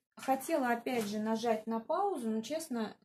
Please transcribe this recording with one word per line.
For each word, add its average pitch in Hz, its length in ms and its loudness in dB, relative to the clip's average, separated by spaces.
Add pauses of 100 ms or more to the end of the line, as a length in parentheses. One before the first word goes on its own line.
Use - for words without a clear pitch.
(160)
хотела 269 540 2
опять 233 360 0
же 208 140 -4
нажать 220 460 0
на 226 140 -2
паузу, 311 500 0
но, 220 120 0
честно, 240 640 -4